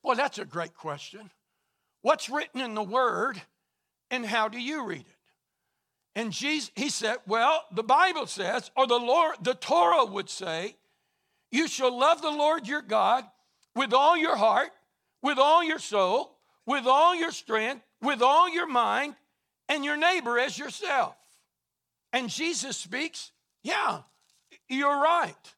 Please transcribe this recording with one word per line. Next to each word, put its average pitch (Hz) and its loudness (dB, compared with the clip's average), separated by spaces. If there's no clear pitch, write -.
Well, 262 0
that's 269 -2
a 202 -10
great 156 -8
question. 160 -14
What's 277 0
written 262 -6
in 240 -6
the 214 -4
word, 220 -2
and 247 -4
how 220 0
do 226 -8
you 269 -6
read 170 -10
it? - -20
And 220 -4
Jesus, 294 -4
he 262 -4
said, 226 -4
"Well, 240 2
the 196 -6
Bible 294 2
says, 202 -4
or 262 2
the 240 2
Lord, 311 2
the 247 -2
Torah 339 4
would 196 -8
say, 175 -8
'You 294 0
shall 254 -2
love 294 2
the 311 -2
Lord 294 0
your 294 -4
God 214 0
with 240 0
all 294 6
your 311 2
heart, 226 2
with 277 0
all 302 6
your 311 -2
soul, 202 -2
with 254 -2
all 302 6
your 330 -4
strength, 226 -4
with 254 0
all 311 6
your 339 -4
mind, 247 0
and 285 -2
your 294 -2
neighbor 302 2
as 247 -2
yourself.'" 285 -4
And 240 -2
Jesus 269 -6
speaks, 269 -10
"Yeah, 320 -4
you're 285 0
right. 311 0